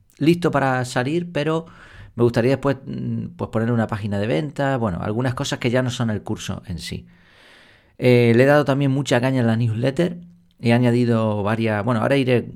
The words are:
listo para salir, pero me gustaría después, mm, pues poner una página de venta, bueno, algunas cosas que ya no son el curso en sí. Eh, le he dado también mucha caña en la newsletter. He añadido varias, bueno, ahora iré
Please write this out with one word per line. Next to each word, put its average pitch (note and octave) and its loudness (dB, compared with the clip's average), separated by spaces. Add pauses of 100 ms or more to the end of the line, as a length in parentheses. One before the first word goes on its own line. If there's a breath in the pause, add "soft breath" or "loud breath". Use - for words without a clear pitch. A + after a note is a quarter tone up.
(180)
listo E3 2
para C3 0
salir, D3+ -4
pero D#3+ -2 (500 loud breath)
me A#2 0
gustaría A#2+ 2
después, C3+ 0
mm, A#2+ -6
pues G#2+ -6
poner A2+ 0
una A2+ 2
página G2+ -4
de G#2 -2
venta, C#3 -2
bueno, G2+ -2
algunas A#2 -4
cosas C3+ -6
que B2+ 0
ya B2+ 0
no B2+ -2
son A#2+ -4
el G#2 -4
curso - -8
en E2 -8
sí. - -12 (880 soft breath)
Eh, A#2+ 6
le B2 8
he C3+ 4
dado D3 4
también C#3 0
mucha C3 0
caña C3 0
en A2+ 2
la A2+ 2
newsletter. B2+ -2 (420)
He A#2 2
añadido A#2 2
varias, A2 0
bueno, A2+ 0
ahora B2+ 2
iré B2 0